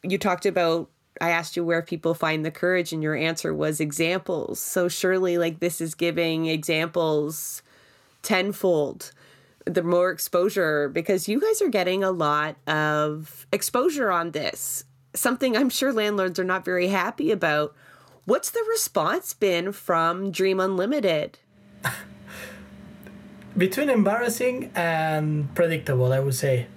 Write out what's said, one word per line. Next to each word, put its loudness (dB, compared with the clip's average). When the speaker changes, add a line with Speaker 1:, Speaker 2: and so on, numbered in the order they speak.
Speaker 1:
you -2
talked 0
about, 2
I 0
asked -2
you -2
where 0
people -2
find 0
the -2
courage, 0
and -4
your 0
answer -2
was -2
examples. -2
So 0
surely, 0
like, 0
this -2
is -6
giving 0
examples 0
tenfold, 0
the 0
more 4
exposure, 2
because 0
you 2
guys 2
are 2
getting 2
a 2
lot 0
of 0
exposure 0
on 0
this, -6
something 0
I'm 4
sure 0
landlords 0
are 2
not -2
very 2
happy 0
about. 0
What's 0
the 0
response 0
been 0
from 0
Dream 2
Unlimited? 0
<laughs> -12
Speaker 2:
Between 2
embarrassing 2
and 0
predictable, 2
I 2
would 0
say. 0